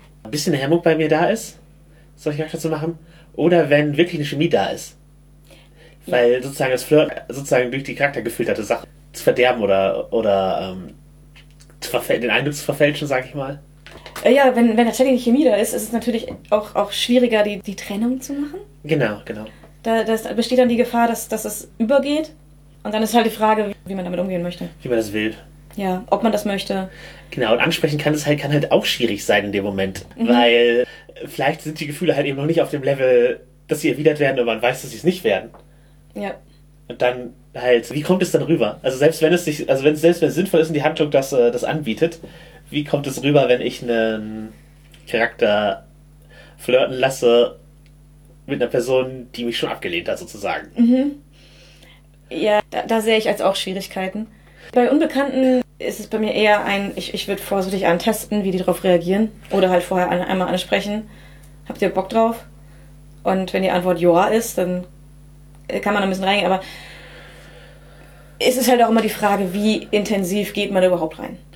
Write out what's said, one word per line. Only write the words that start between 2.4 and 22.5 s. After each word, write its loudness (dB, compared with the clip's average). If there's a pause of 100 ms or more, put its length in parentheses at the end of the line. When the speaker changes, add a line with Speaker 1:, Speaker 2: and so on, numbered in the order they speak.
Speaker 1:
zu -4
machen. -4 (380)
Oder 4
wenn 2
wirklich 2
eine -4
Chemie -2
da 0
ist. -10 (1120)
Speaker 2:
Ja. -6
Speaker 1:
Weil 4
sozusagen -4
das -2
Flirt 4 (160)
sozusagen 0
durch -6
die -10
Charakter -4
gefilterte -4
Sache -6 (240)
zu -16
verderben 2
oder, 2
oder, 0
ähm, -14 (880)
zu -10
verfäl-, -2
den 0
Eindruck 0
zu -10
verfälschen, 0
sag -2
ich -16
mal. -8 (640)
Speaker 2:
Äh, 6
ja, 6
wenn, 4
wenn 6
tatsächlich 2
eine 2
Chemie 4
da 4
ist, 0
ist -4
es -10
natürlich -2 (220)
auch, 0
auch -2
schwieriger, 4
die, -4
die -10
Trennung -4
zu -10
machen. -6 (240)
Speaker 1:
Genau, 0
genau. -10 (380)
Speaker 2:
Da, 0
das -2 (120)
besteht 2
dann 6
die 0
Gefahr, 2
dass, -4
dass -6
es -10
übergeht. 0 (520)